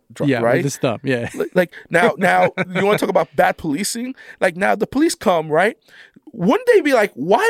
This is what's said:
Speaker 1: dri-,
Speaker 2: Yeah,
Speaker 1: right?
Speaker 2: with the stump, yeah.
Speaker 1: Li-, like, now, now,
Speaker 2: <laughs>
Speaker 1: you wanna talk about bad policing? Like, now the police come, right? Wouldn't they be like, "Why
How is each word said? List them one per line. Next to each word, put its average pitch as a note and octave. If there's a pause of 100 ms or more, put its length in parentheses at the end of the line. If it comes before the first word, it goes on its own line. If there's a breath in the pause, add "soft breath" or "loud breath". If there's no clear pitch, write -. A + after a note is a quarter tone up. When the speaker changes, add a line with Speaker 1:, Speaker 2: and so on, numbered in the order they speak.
(120)
Speaker 1:
dri-, D3+
Speaker 2:
Yeah, B2+
Speaker 1:
right? A#2
Speaker 2:
with F3
the C#3
stump, B2
yeah. B2
Speaker 1:
Li-, B2+
like, F3+ (160 loud breath)
now, F#3
now, F3+ (100)
Speaker 2:
<laughs> F#3
Speaker 1:
you F#3+
wanna G#3
talk A#3+
about F3+
bad F3+
policing? G3+ (280 loud breath)
Like, F#3
now G3+
the G#3
police D#4
come, E3
right? F#3 (560 loud breath)
Wouldn't E4
they G4+
be C#4+
like, G#3
"Why G#3